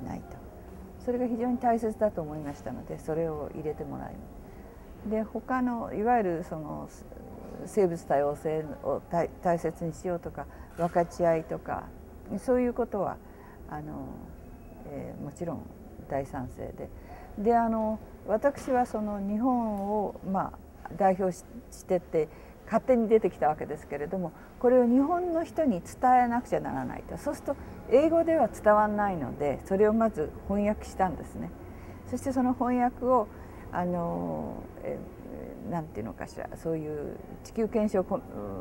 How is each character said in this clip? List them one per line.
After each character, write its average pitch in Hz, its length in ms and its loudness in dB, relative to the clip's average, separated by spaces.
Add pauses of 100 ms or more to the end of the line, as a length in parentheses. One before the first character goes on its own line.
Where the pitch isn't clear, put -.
な - 120 -8
い - 40 -8
と。 - 160 -14 (640)
そ 247 140 -2
れ 240 60 0
が 254 80 2
非 233 100 0
常 240 120 0
に 240 100 2
大 233 200 4
切 220 200 -2
だ 214 120 4
と 175 120 -4
思 151 120 -6
い 156 60 -6
ま 143 140 -6
し - 80 -14
た - 100 -6
の - 120 -8
で、 156 140 -8
そ 156 160 -4
れ 165 140 2
を 151 260 -4
入 156 80 -8
れ 151 120 -2
て 151 100 -8
も 135 140 -8
ら 131 100 -8
い、 - 60 -12 (920)
で、 220 140 0
他 233 400 -2
の、 233 320 -2
い 202 80 0
わ 240 140 6
ゆ 220 80 4
る 170 200 0
そ 165 120 -8
の、 151 320 -8 (800)
生 196 200 6
物 170 180 -2
多 147 120 2
様 143 180 4
性 156 300 -2 (180)
を 135 280 0
大-、 165 180 2 (140)
大 170 160 4
切 165 260 -2
に 160 80 -2
し - 160 -14
よ 175 80 0
う 170 40 -6
と 160 100 -8
か、 147 160 -10 (300)
分 170 120 2
か 175 180 4
ち - 180 0
合 165 140 6
い 165 60 -2
と 160 140 -6
か、 - 260 -6 (540)
そ 247 180 2
う 247 40 4
い 247 80 4
う 233 60 -2
こ 233 120 0
と 208 140 -2
は、 147 160 -2 (520)
あ 151 120 -8
の、 147 280 -10 (800)
え 135 320 -10
ー、 - 40 -8
も 147 100 -6
ち - 120 -8
ろ 165 100 -4
ん 98 80 -8 (460)
大 139 180 -2
賛 127 220 -6
成 - 240 -8
で。 143 160 -10 (500)
で、 226 180 6
あ 233 120 6
の、 220 300 0 (280)
私 285 460 2
は 247 140 4
そ 220 140 -4
の 208 200 -2
日 202 180 0
本 226 500 0 (160)
を、 - 100 -4 (160)
ま 185 220 0 (320)
あ、 - 120 -12
代 190 220 6
表 185 140 2
し-、 - 120 -12 (260)
し - 140 -16
て 180 160 2
て、 156 280 0 (360)
勝 - 180 2
手 254 140 6
に 226 120 4
出 220 120 8
て 190 80 4
き - 100 -2
た 147 100 4
わ 156 80 4
け - 100 -4
で 151 100 -6
す - 100 -16
け 143 120 -6
れ 147 80 -4
ど 190 120 -2
も、 170 140 -2 (260)
こ 247 120 6
れ 254 100 10
を 240 60 8
日 247 140 8
本 349 320 2
の 330 120 2
人 - 200 0
に 196 180 4
伝 254 420 6
え 240 40 4
な 233 120 2
く - 80 -8
ち 170 80 2
ゃ 147 40 2
な 147 120 -4
ら 131 120 -2
な - 120 -6
い - 60 -10
と。 - 160 -10
そ 294 140 -2
う - 20 -6
す - 80 -10
る - 60 -6
と、 277 80 -2 (340)
英 294 180 10
語 330 160 6
で 330 120 6
は 240 120 6
伝 214 260 6
わ 214 120 8
ん 208 100 0
な 202 140 2
い 180 60 0
の 127 200 -2
で、 143 300 0
そ 190 100 4
れ 214 120 8
を 214 40 6
ま 226 180 4
ず 156 200 -2 (180)
翻 202 180 2
訳 214 200 0
し - 80 -14
た 190 140 2
ん 147 80 -2
で - 80 -8
す - 100 -12
ね。 208 160 -6 (560)
そ 247 100 -4
し 247 60 -8
て 269 100 -2
そ 262 100 4
の 254 120 4
翻 247 240 2
訳 247 260 2
を、 240 240 6 (440)
あ 180 120 0
の、 170 800 -2 (220)
え - 140 -6 (680)
ー、 - 20 -6
な 170 100 -2
ん 151 40 -6
て 104 160 -10
い - 20 -6
う 117 40 -6
の 101 80 -8
か - 140 -8
し - 100 -14
ら、 - 180 -8
そ 165 160 -4
う 160 60 -2
い 151 100 -6
う 147 280 -6 (260)
地 - 100 -16
球 220 160 0
憲 214 200 2
章 190 160 2
コ-、 190 160 -2 (400)